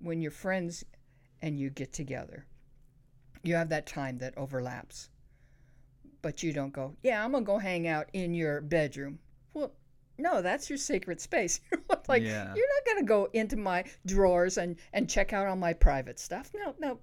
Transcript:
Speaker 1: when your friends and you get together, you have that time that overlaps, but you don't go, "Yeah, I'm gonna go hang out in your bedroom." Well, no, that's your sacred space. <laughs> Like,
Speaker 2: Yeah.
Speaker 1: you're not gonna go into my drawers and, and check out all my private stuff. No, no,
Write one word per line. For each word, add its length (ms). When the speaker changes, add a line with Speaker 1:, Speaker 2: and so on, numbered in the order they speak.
Speaker 1:
when 200
your 100
friends 520
and 180
you 100
get 240
together, 520
you 140
have 140
that 180
time 320
that 180
overlaps, 720
but 220
you 80
don't 220
go, 280
"Yeah, 220
I'm 80
gonna 140
go 120
hang 300
out 240
in 220
your 260
bedroom." 580
Well, 180
no, 240
that's 280
your 80
sacred 440
space. 400
<laughs> 180
Like, 140
Speaker 2:
Yeah. 320
Speaker 1:
you're 200
not 120
gonna 180
go 280
into 220
my 300
drawers 540
and, 200
and 140
check 240
out 140
all 100
my 180
private 460
stuff. 360
No, 240
no, 240